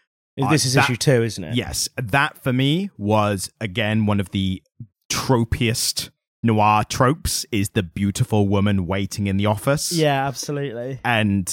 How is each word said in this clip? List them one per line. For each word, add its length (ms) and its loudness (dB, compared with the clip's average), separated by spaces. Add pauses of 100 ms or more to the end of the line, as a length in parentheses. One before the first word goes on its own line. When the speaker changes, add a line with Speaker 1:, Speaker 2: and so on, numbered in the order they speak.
(360)
Speaker 1:
This 100 -2
Speaker 2:
I, 80 2
Speaker 1:
is 200 2
Speaker 2:
that 100 4
Speaker 1:
issue 120 0
two, 260 2
isn't 220 -6
it? 100 -6
Speaker 2:
Yes. 420 -4
That, 460 -2
for 100 -2
me, 460 0
was, 520 0 (100)
again, 460 0
one 140 2
of 120 -6
the 280 -2 (540)
tropiest 960 0 (320)
noir 420 4
tropes, 680 -2
is 200 0
the 120 0
beautiful 680 0
woman 380 2
waiting 420 -4
in 100 0
the 80 0
office. 460 0
Speaker 1:
Yeah, 340 0
absolutely. 760 -8
Speaker 2:
And 500 2